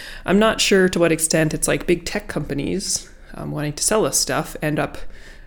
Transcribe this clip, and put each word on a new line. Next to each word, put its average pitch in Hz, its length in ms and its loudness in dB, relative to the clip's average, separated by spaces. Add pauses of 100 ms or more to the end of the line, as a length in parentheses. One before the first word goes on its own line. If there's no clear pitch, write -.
(260)
I'm 196 140 4
not 220 220 4
sure 190 260 6
to 180 100 0
what 165 140 4
extent 160 420 2
it's, 151 140 -2
like, 147 180 0
big 180 200 2
tech - 240 -6
companies, 175 800 -4 (260)
um, 147 160 -8
wanting 147 220 -4
to - 100 -6
sell 214 220 4
us 131 120 0
stuff 143 440 0
end 151 180 0
up, 143 180 -2 (500)